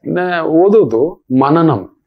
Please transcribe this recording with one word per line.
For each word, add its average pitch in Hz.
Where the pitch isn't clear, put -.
ನ-, 175
ಓದೋದು, 160
ಮನನಂ. 139